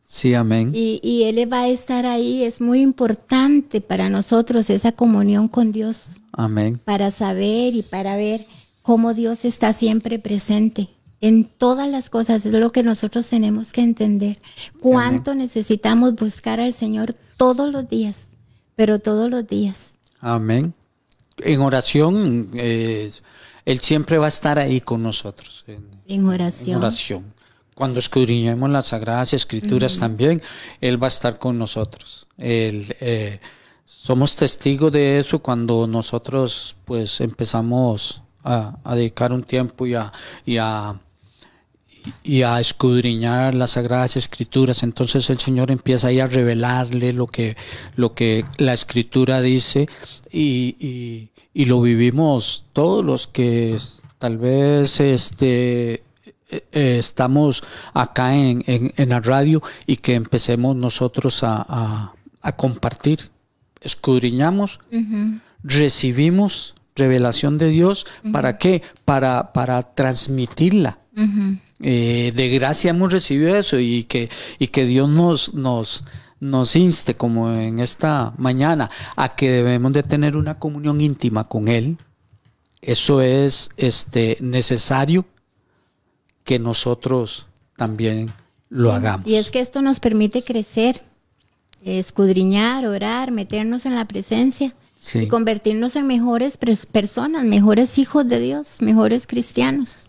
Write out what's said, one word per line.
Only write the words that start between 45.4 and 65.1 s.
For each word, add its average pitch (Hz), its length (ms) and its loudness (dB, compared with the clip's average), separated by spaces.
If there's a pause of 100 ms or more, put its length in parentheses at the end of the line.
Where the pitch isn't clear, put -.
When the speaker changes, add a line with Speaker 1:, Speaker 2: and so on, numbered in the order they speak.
Speaker 1:
empieza 127 380 0
ahí 127 100 4
a 131 80 2
revelarle 123 840 0
lo 123 140 -2
que, 113 280 -4 (400)
lo 123 180 0
que 113 320 0 (120)
la 131 160 2
Escritura 127 680 0
dice 127 460 0 (440)
y, 127 480 -2
y, 120 520 -10 (220)
y 143 120 2
lo 123 160 4
vivimos 120 920 2
todos 175 320 2
los 131 220 -2
que 117 500 0 (400)
tal 117 200 -4
vez, 139 640 2
este, 123 920 0
eh, 113 80 -10 (720)
eh, 135 280 2
estamos 131 640 0 (300)
acá 127 420 0
en, 127 320 2
en, 123 300 -2
en 135 120 2
la 123 100 2
radio 139 420 2 (240)
y 127 120 0
que - 180 0
empecemos 120 600 0
nosotros 123 680 -2
a, 110 240 -2
a, 107 460 -4 (280)
a - 140 -4
compartir - 760 -2 (520)
escudriñamos, 135 1000 0 (120)
Speaker 2:
Ujú. 220 480 -4 (240)